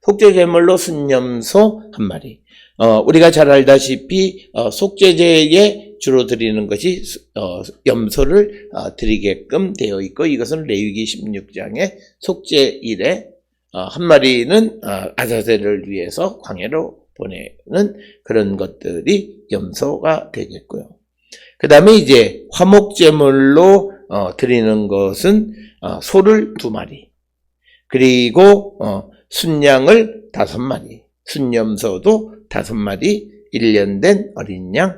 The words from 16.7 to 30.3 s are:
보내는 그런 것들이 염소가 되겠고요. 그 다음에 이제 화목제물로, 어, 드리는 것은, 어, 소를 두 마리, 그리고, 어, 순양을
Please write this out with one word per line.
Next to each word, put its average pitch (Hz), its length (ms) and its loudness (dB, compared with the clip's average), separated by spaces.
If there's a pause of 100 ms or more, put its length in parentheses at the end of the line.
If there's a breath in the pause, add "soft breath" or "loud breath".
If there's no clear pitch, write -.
보내는 165 800 -8 (280 loud breath)
그런 101 320 -2
것들이 92 840 -6 (100)
염소가 139 840 -6
되겠고요. - 560 -16 (720 soft breath)
그 135 100 -2
다음에 160 240 8
이제 131 600 4
화목제물로, 170 1400 4 (160 loud breath)
어, 95 300 -6
드리는 110 500 0
것은, 107 640 -2 (300 loud breath)
어, 87 180 -10
소를 214 580 2
두 117 120 -10
마리, - 400 -14 (800)
그리고, 131 960 4
어, 98 280 -8 (180 soft breath)
순양을 151 1040 2